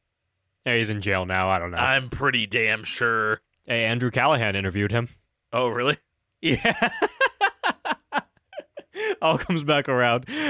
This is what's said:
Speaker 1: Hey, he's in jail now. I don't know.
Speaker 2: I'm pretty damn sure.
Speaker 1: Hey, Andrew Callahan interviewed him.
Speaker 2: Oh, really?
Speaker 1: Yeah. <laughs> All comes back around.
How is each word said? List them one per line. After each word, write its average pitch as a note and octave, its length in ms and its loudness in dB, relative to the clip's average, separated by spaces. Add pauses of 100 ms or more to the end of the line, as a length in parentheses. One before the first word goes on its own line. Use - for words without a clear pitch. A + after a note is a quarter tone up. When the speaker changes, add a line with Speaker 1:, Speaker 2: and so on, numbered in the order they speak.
(640)
Speaker 1:
Hey, A#2+ 140 0
he's A2+ 120 0
in G#2 120 -4
jail F#2+ 240 0
now. F#2 240 0
I F#2+ 100 2
don't F2 120 -6
know. F2 60 -8
Speaker 2:
I'm C3 320 0
pretty B2+ 380 0
damn A2 360 0
sure. A2 580 0 (240)
Speaker 1:
Hey, A#2 200 0
Andrew A#2+ 260 0
Callahan A#2+ 440 2
interviewed G2 360 0
him. A#2 180 0 (420)
Speaker 2:
Oh, B2 160 2
really? A#2+ 300 0 (440)
Speaker 1:
Yeah. A3 520 0
<laughs> - 60 -10 (2250)
All D#3+ 160 2
comes E3 260 -2
back C#3+ 260 0
around. B2 360 2 (240)